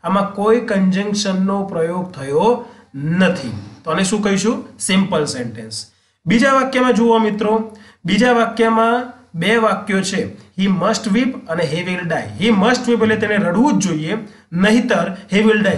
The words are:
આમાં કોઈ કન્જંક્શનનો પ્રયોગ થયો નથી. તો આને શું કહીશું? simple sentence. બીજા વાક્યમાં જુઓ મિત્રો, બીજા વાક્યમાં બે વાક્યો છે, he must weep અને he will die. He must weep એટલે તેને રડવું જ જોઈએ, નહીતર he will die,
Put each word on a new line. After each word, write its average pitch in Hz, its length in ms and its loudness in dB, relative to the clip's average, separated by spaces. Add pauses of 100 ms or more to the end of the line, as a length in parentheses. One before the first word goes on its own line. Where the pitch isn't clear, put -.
આમાં 190 300 0
કોઈ 220 260 2
કન્જંક્શનનો 196 1040 0
પ્રયોગ 170 480 -4
થયો 147 540 0 (300)
નથી. 156 560 0 (320)
તો 160 80 -6
આને 180 120 0
શું 202 200 -2
કહીશું? 202 560 -2
simple 180 460 0
sentence. 113 600 -10 (400)
બીજા 254 280 4
વાક્યમાં 254 400 2
જુઓ 226 260 4
મિત્રો, 220 580 0 (280)
બીજા 208 280 4
વાક્યમાં 226 800 2 (220)
બે 196 220 0
વાક્યો 202 440 0
છે, - 340 -4
he - 320 -4
must 196 480 0
weep 254 320 -2
અને 165 160 -2
he 156 260 -2
will 180 200 -4
die. 139 180 -4 (140)
He 226 100 2 (120)
must 247 260 2
weep 226 140 2
એટલે 214 120 2
તેને 208 220 -2
રડવું 202 420 2
જ - 80 -2
જોઈએ, 160 300 -4 (360)
નહીતર 196 580 2 (220)
he 202 60 4
will 220 220 4
die, 185 160 0